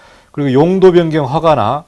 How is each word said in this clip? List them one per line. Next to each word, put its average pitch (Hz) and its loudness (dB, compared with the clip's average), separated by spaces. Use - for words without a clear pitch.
그리고 143 -4
용도 180 4
변경 160 -4
허가나 143 -2